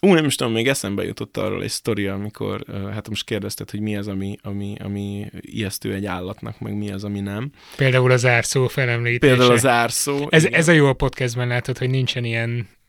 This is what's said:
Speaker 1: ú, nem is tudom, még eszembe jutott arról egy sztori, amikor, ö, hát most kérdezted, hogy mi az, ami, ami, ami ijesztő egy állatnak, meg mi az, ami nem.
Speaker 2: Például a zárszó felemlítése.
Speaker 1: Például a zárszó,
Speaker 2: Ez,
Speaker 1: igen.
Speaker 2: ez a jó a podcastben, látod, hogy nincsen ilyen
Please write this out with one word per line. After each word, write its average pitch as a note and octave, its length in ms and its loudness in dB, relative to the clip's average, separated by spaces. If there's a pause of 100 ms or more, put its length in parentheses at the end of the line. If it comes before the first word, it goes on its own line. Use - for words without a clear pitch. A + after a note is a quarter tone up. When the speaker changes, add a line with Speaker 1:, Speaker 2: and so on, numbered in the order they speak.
Speaker 1:
ú, F#3+ 120 8
nem D#3 120 4
is C3 100 0
tudom, A#2+ 180 -2
még A2+ 140 0
eszembe G2+ 360 -2
jutott G2+ 340 -8
arról G2 260 -4
egy G#2+ 60 -4
sztori, G2+ 380 -4
amikor, G2 600 -6
ö, G2+ 220 -8
hát G#2 200 -10
most G#2 160 -8
kérdezted, G#2+ 440 -6
hogy G#2 100 -8
mi G#2+ 180 -4
az, G2+ 100 -6
ami, G2 340 -6
ami, G2+ 380 -6
ami G2+ 480 -8 (120)
ijesztő A2 540 -8
egy G2 120 -6
állatnak, F#2+ 540 -8
meg A2 180 -8
mi G#2 140 -6
az, G2 120 -8
ami G2+ 160 -6
nem. G2+ 320 -6 (240)
Speaker 2:
Például B2+ 360 4
a B2+ 60 6
zárszó B2 500 2
felemlítése. A#2+ 680 2
Speaker 1:
Például B2 180 8
a A#2+ 60 8
zárszó, B2+ 720 2
Speaker 2:
Ez, D#3+ 160 6
Speaker 1:
igen. C3+ 140 2
Speaker 2:
ez D#3+ 80 4
a F3 40 6
jó D3+ 160 8
a C3+ 60 4
podcastben, B2+ 540 -2
látod, B2 300 -2
hogy B2+ 120 -2
nincsen B2+ 360 0
ilyen A#2 420 -2 (220)